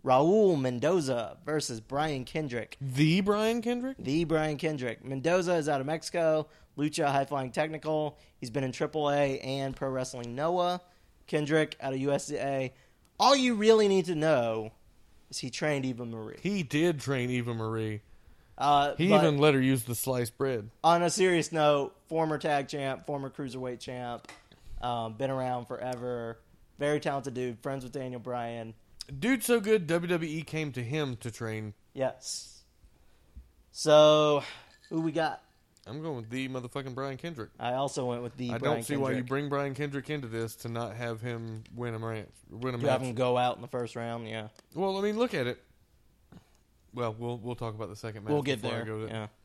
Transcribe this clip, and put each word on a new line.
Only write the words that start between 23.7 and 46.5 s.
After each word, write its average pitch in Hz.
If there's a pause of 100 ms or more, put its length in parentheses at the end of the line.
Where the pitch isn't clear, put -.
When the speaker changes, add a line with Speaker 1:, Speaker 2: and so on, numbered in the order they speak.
Speaker 1:
champ, 123 (520)
um, 117
been 135
around 127
forever. 123 (400)
Very 147
talented 139
dude. 123
Friends 135
with 123
Daniel 127
Bryan. 117 (460)
Speaker 2:
Dude 233
so 233
good, 202
W 170
W 170
E 160
came 151
to 123
him 131
to 117
train. 107 (180)
Speaker 1:
Yes. - (1080)
So, 151 (460)
who 160
we 160
got? 156 (440)
Speaker 2:
I'm 143
going 160
with 110
the 131
motherfucking 131
Brian 135
Kendrick. 147 (100)
Speaker 1:
I 120
also 135
went 120
with 120
the 123
Speaker 2:
I 117
Speaker 1:
Brian 139
Speaker 2:
don't 117
see 143
why 135
you 127
Speaker 1:
Kendrick. 123
Speaker 2:
bring 139
Brian 139
Kendrick 143
into 143
this 113
to -
not 117
have 117
him 113 (120)
win 120
a 110
match. 113 (240)
Win 123
a 120
Speaker 1:
You 120
Speaker 2:
match. 131
Speaker 1:
have 127
him 123
go 123
out 123
in -
the 120
first 120
round, 117
yeah. 110 (260)
Speaker 2:
Well, 190
I 196
mean, 214
look 240
at 131
it. - (1300)